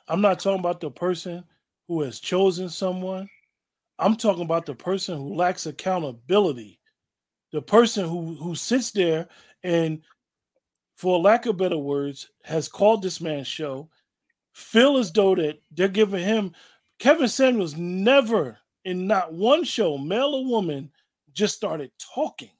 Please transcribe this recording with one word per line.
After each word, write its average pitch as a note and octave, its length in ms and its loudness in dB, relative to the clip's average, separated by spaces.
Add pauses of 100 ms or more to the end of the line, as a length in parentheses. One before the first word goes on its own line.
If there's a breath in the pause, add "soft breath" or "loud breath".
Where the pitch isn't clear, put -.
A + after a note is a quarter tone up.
I'm F3+ 140 -2
not G3 180 2
talking G3 200 -2
about F3 200 -4
the D3+ 120 -8
person F3 520 -6 (440)
who E3 140 -2
has B2+ 180 -6
chosen F#3 500 0
someone. F#3 600 -6 (720)
I'm A3 180 2
talking F3+ 260 0
about E3 220 -2
the C#3 100 -8
person F#3 420 -4
who C#3 180 -8
lacks F3+ 320 -2
accountability. D3+ 1120 -2 (720)
The D3+ 100 -4
person G#3+ 460 4
who, E3 280 -6
who D#3+ 200 -8
sits A#3 360 -2
there E3+ 380 0 (340 soft breath)
and, E3 400 0 (960 soft breath)
for F3+ 220 0
lack G#3+ 280 4
of G3+ 100 0
better F3 200 0
words, C#3+ 520 -4 (140)
has D#3 260 -4
called G#3 340 2
this F3+ 180 -6
man's D3+ 260 -6
show, C#3+ 420 -8 (640)
feel C4+ 440 4
as G#3 160 0
though F#3+ 220 4
that D#3 260 -2 (100)
they're F3 180 0
giving G3 340 2
him, G#3 300 0 (460 soft breath)
Kevin D4 300 4
Samuels A3 480 2
never, F#3+ 800 2 (260)
in F#3 220 -4
not F#3 260 0
one B3 320 4
show, E3+ 320 0
male A3+ 380 -2
or C4 100 -4
woman, E3 460 -2 (420)
just G3+ 220 -2
started D#3+ 440 -6
talking. B3 600 -6